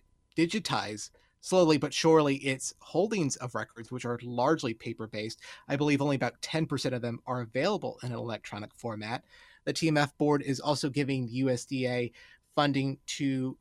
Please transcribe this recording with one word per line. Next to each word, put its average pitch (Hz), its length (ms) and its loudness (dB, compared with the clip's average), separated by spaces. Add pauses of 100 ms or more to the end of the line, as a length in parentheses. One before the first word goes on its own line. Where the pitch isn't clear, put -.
(360)
digitize 127 720 -2 (320)
slowly 160 380 6
but 143 160 -2
surely 151 420 6
its 135 440 -4
holdings 185 560 0
of 123 180 -10
records, 110 360 -8
which 123 140 -8
are 120 180 -4
largely 123 520 2
paper-based. 110 640 -8 (260)
I 139 100 -2
believe 143 260 2
only 143 140 2
about 123 260 -2
ten 160 240 -2
percent 131 280 -2
of 120 60 -4
them 117 260 -6
are 127 140 -2
available 131 640 -2
in 123 100 -6
an 117 60 -6
electronic 113 560 -10
format. 110 500 -8 (400)
The 147 80 -4
T 160 160 0
M 151 80 4
F 143 220 2
board 147 240 4
is 139 180 -2
also 143 300 0
giving 131 380 -2
U 131 200 -2
S 123 160 -2
D 131 220 -4
A 123 260 -2 (420)
funding 139 520 2
to 131 540 -2